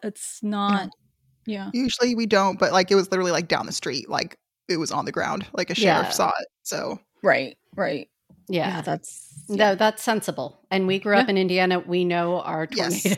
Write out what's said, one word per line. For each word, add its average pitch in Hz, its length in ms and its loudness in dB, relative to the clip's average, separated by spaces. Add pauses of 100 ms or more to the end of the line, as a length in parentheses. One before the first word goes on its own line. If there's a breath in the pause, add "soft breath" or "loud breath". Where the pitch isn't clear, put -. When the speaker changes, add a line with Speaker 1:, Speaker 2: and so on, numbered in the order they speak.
Speaker 1:
It's - 400 -10
not, 202 460 0 (560)
yeah. 202 280 -8
Speaker 2:
Usually 247 400 0
we 226 120 0
don't, 196 320 4
but, 190 140 2
like, 185 180 4
it 202 40 6
was 185 160 4
literally, 185 220 2
like, 160 160 0
down - 180 0
the - 60 -10
street. 139 360 -6
Like, - 300 -4 (300)
it 180 100 -2
was 160 140 -4
on - 120 -2
the - 80 -6
ground. - 400 -4
Like, 180 180 -4
a 175 40 -4
sheriff 170 320 4
Speaker 3:
Yeah. - 40 -4
Speaker 2:
saw - 180 2 (120)
it. - 60 -10 (160)
So - 360 -6 (240)
Speaker 1:
Right, 135 360 2 (180)
right. 180 320 -4 (400)
Speaker 3:
Yeah. 180 280 0
Speaker 1:
Yeah, 160 40 -6
that's, - 680 -10
Speaker 3:
No, 202 60 -2 (140)
Speaker 1:
yeah. 196 40 2
Speaker 3:
that's 214 280 0
sensible. 170 560 -4 (120)
And 190 160 0
we 190 120 2
grew 208 180 2
up 196 100 6
Speaker 1:
Yeah. 214 60 0
Speaker 3:
in 196 60 2
Indiana. 185 420 2
We 175 260 0
know 175 340 0
our 160 320 -4
Speaker 2:
Yes, - 300 -2 (160)